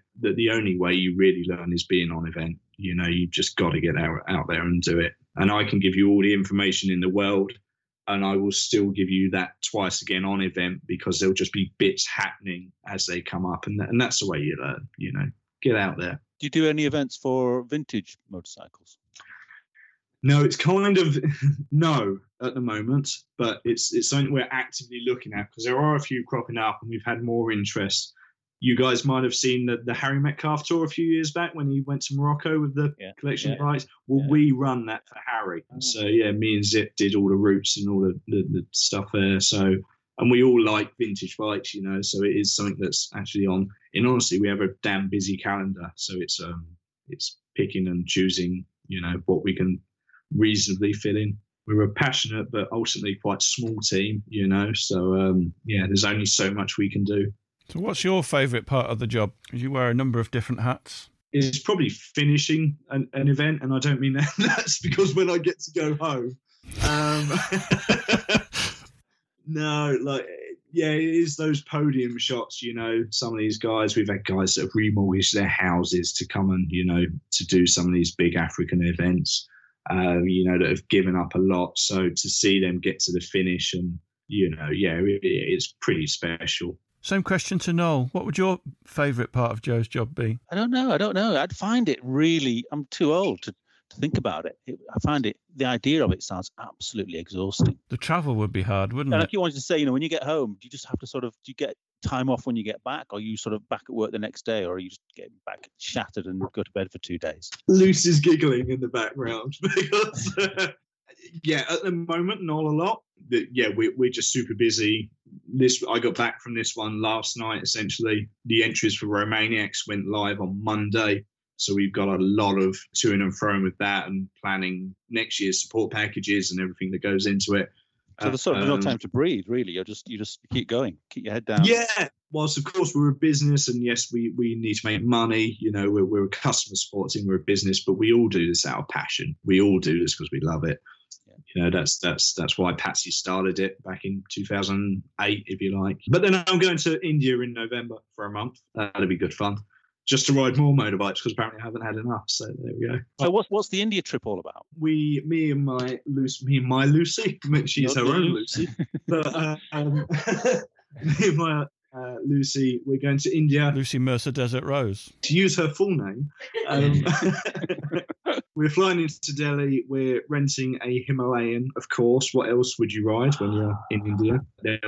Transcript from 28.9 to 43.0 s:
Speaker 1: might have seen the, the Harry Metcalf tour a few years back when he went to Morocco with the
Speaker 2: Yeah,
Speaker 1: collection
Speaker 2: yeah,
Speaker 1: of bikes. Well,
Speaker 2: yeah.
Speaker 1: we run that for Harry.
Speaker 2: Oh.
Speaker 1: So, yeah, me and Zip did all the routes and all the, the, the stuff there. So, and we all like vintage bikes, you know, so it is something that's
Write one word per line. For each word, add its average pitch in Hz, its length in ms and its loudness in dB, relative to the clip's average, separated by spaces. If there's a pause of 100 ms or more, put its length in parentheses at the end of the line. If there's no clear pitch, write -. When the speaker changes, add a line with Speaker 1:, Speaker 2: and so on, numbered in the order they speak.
Speaker 1:
might 131 200 2
have 120 100 0
seen 127 320 0
the, 120 180 0
the 120 100 -4
Harry 139 260 -2
Metcalf 147 440 -2
tour 165 200 0
a 151 40 -2
few 165 180 -2
years 160 260 0
back 170 240 -2
when 143 120 -2
he 139 120 0
went 139 220 -4
to 139 140 -6
Morocco 147 440 0
with 143 160 -2
the 147 240 0
Speaker 2:
Yeah, 95 180 -12
Speaker 1:
collection 147 320 -4
Speaker 2:
yeah, - 60 -2
Speaker 1:
of - 40 -6
bikes. 143 260 0 (200)
Well, 135 180 2
Speaker 2:
yeah. 139 60 0
Speaker 1:
we 151 220 6
run 127 340 0
that 110 220 -6
for - 180 -18
Harry. 98 460 -4
Speaker 2:
Oh. - 80 -14
Speaker 1:
So, 110 220 -2
yeah, 107 280 4
me 107 240 2
and 104 100 2
Zip 107 320 2
did 101 200 2
all 101 120 4
the 98 60 4
routes 98 440 4
and 101 100 -2
all 98 120 2
the, 95 280 0
the, 101 140 2 (100)
the 92 180 -2
stuff - 420 -2
there. 98 280 2
So, 95 340 2 (440)
and 123 120 4
we 123 140 8
all 120 200 8
like 107 360 0
vintage 101 360 -4
bikes, 107 380 -4
you 101 80 -8
know, 98 200 -2
so 101 200 -2
it 101 140 2
is 101 180 2
something 101 240 -2
that's - 380 -2